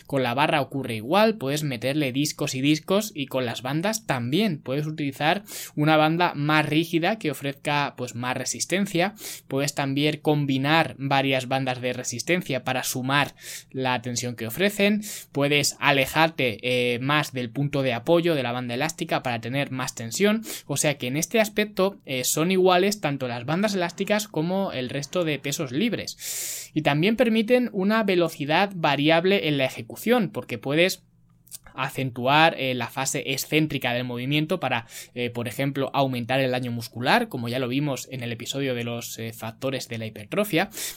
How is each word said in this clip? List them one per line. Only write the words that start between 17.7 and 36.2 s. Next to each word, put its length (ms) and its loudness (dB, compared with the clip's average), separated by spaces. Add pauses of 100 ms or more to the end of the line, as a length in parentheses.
de 120 2
apoyo 420 2
de 80 0
la 80 -2
banda 220 -4
elástica 500 -4
para 180 -2
tener 300 -4
más 240 -6
tensión. 480 0 (220)
O 120 -4
sea 200 0
que 100 -6
en 100 -2
este 220 0
aspecto, 680 0
eh, 180 -4
son 280 0
iguales 500 4
tanto 260 -2
las 180 -6
bandas 300 0
elásticas 520 -2
como 440 -2
el 180 -4
resto 340 -2
de 160 0
pesos 320 -4
libres. 1000 -4
Y 80 0
también 340 4
permiten 580 4
una 300 2
velocidad 720 2
variable 720 4
en 100 2
la 80 2
ejecución, 640 -2
porque 280 -8
puedes 460 2 (680)
acentuar, 840 2
eh, 140 -2
la 140 -4
fase 400 -4
excéntrica 640 0
del 100 -2
movimiento 560 -2
para, 280 -2 (280)
eh, 140 -2
por 180 -6
ejemplo, 460 -2
aumentar 480 0